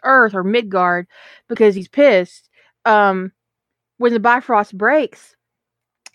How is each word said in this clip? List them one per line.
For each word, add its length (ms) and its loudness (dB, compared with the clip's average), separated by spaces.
Earth 320 2
or 80 -4
Midgard 640 -2
because 280 0
he's 120 -10
pissed, 600 0
um, 460 0
when 160 0
the 60 -2
Bifrost 560 -2
breaks, 600 -4